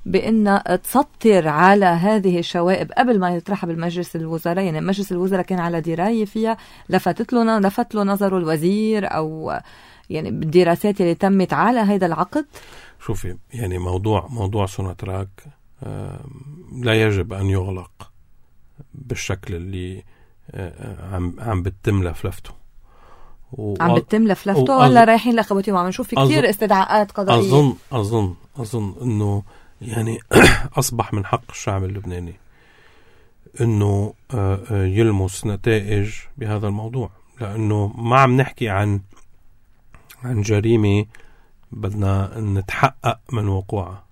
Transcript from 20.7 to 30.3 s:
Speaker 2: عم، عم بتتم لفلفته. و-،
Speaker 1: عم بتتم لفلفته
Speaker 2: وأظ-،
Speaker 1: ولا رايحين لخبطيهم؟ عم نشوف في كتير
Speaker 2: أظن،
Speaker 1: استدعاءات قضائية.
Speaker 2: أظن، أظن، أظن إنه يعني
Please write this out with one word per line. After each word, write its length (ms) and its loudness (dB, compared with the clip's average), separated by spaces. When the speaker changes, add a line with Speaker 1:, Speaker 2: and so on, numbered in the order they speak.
Speaker 2:
عم، 240 -4
عم 240 -4
بتتم 400 -2
لفلفته. 600 -8
و-، 260 -6
Speaker 1:
عم 160 4
بتتم 320 2
لفلفته 500 2
Speaker 2:
وأظ-، 40 8
Speaker 1:
ولا 220 10
رايحين 320 4
لخبطيهم؟ 400 0
عم 120 0
نشوف 200 -6
في 80 -4
كتير 240 4
Speaker 2:
أظن، 100 4
Speaker 1:
استدعاءات 600 2
قضائية. 360 2
Speaker 2:
أظن، 280 6
أظن، 440 0
أظن 440 -6
إنه 420 -2
يعني 380 -4